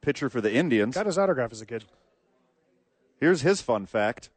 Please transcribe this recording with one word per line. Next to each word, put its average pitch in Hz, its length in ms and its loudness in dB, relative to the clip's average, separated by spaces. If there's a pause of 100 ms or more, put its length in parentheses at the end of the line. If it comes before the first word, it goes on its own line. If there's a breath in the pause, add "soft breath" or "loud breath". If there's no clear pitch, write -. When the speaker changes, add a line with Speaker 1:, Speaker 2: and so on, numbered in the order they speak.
Speaker 1:
pitcher 143 280 -2
for 120 120 -4
the 104 120 2
Indians. 120 420 2
Speaker 2:
Got 196 100 -2
his 180 120 -2
autograph 156 360 0
as 110 80 -16
a 110 40 -16
kid. 113 200 -10 (1300)
Speaker 1:
Here's 165 220 2
his 190 200 2
fun 107 240 -2
fact. 107 520 -2